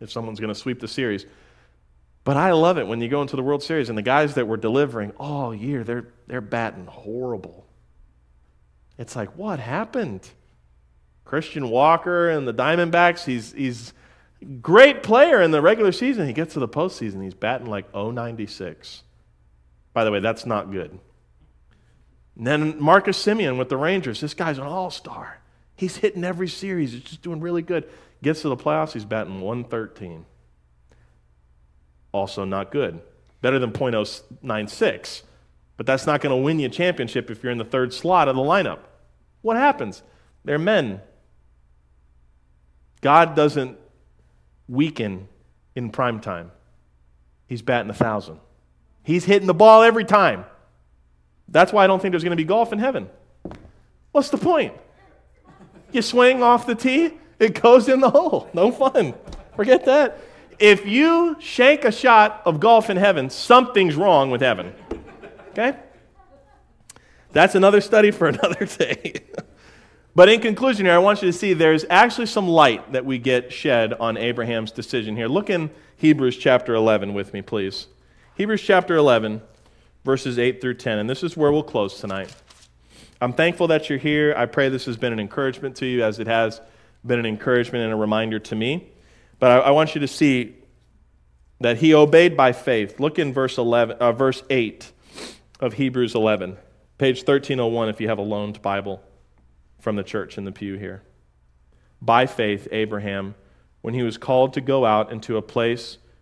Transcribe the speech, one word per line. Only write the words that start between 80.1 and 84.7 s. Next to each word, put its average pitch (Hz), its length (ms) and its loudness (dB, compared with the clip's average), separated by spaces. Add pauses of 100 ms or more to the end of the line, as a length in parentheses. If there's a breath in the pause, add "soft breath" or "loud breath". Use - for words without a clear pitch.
eight 123 220 -2
through 127 140 -6
ten. 110 240 -6
And 107 100 -4
this 131 140 -8
is 165 140 -8
where 147 160 2
we'll 151 100 0
close 104 380 -6
tonight. 98 340 -10 (880 soft breath)
I'm 123 120 -4
thankful 170 360 0
that 156 200 0
you're 143 100 -4
here. 151 380 0
I 120 100 0
pray 135 220 0
this 131 180 -4